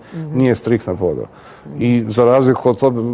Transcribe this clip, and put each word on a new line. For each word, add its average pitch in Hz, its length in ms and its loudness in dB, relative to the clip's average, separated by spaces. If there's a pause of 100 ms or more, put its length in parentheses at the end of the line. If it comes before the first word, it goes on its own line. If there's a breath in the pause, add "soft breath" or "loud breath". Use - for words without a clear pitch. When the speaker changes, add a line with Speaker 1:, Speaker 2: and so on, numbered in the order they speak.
(140 loud breath)
Speaker 1:
Mhm. 151 240 -6
Speaker 2:
nije 127 180 2
striktna 113 380 -4
podela. 78 320 -4 (520 loud breath)
I 120 280 0 (100)
za 120 80 4
razliku 127 440 4
od 120 100 0
toga, 123 220 0 (140)